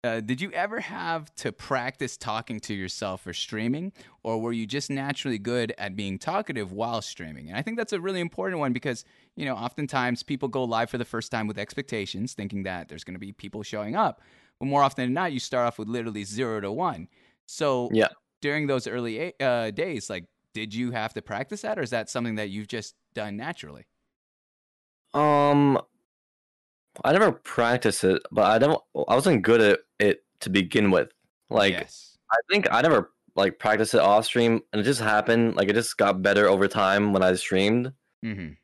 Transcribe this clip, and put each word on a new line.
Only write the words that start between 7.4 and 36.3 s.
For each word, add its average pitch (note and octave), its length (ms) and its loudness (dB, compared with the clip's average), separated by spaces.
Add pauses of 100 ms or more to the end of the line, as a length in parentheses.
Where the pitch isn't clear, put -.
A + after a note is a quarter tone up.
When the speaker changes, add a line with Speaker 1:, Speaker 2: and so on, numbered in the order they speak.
Speaker 1:
And F#2 80 -10
I C3+ 60 -4
think A3+ 160 -8
that's A3+ 140 -6
a F#3+ 80 -4
really F#3 200 -6
important F#3 400 -4
one C3+ 140 0
because, B2 300 -6 (320)
you D#3+ 100 -8
know, C3 80 -4
oftentimes B2 680 -4
people C3+ 260 -6
go A#2+ 160 -2
live A#2 260 -2
for B2+ 80 -6
the A#2+ 80 -4
first - 240 -8
time A2 160 -4
with G#2 120 -6
expectations, G#2 760 -8
thinking G2+ 300 -8
that F2 240 -8
there's D#2+ 160 -16
gonna F#2 140 -14
be G2 140 -14
people G#2 300 -14
showing G#2+ 340 -8
up. G3+ 240 0 (400)
But C3 60 -6
more C#3 160 4
often C3+ 240 0
than B2 80 0
not, E3+ 180 -2
you B2+ 80 -4
start B2 260 -2
off A#2 120 -4
with G#2+ 100 -8
literally A2+ 360 -6
zero A2 360 -4
to G2 100 -6
one. B2+ 380 -4 (380)
So B2+ 460 -2
Speaker 2:
Yeah. A2 160 4 (340)
Speaker 1:
during D3 240 -2
those C3+ 200 0
early A#2+ 540 -6
a-, C#3+ 40 -4
uh, A#2 260 0
days, D3 400 -6
like, F2+ 160 -8 (260)
did G#2+ 220 -8
you A#2+ 180 -2
have A2+ 220 -4
to - 80 -8
practice B2+ 400 -8
that, A3 160 -4
or D#3+ 40 -4
is A2+ 80 -6
that A2+ 200 -4
something A#2+ 260 -4
that G#2+ 140 -6
you've G#2 180 -10
just - 260 -10 (200)
done G#2 220 -8
naturally? G#2+ 500 -14 (1300)
Speaker 2:
Um, C#3+ 680 6 (1200)
I C3+ 80 4
never F#3+ 200 6
practiced A#2 720 0
it, F#2+ 260 4
but G#2+ 140 4
I G#2+ 140 6
don't, D3 220 4 (280)
I - 60 4
wasn't C3+ 280 4
good A2+ 180 6
at G#2 200 6 (180)
it G#2 260 2 (160)
to - 100 -6
begin G2 400 2
with. F2 200 4 (400)
Like, G2+ 220 4
Speaker 1:
Yes. - 460 -10 (120)
Speaker 2:
I A2+ 60 4 (140)
think G3 200 2
I A#2+ 120 2
never, C#3 300 4 (220)
like, F#2+ 240 2
practiced G#2+ 360 2
it A2 60 6
off G2+ 260 6
stream, A#2 360 4 (100)
and G#2+ 80 0
it G2+ 40 0
just B2+ 160 2
happened. A2 560 4
Like, G2 120 4
it G#2 60 4
just A#2 220 0
got G2 260 4
better G2+ 260 6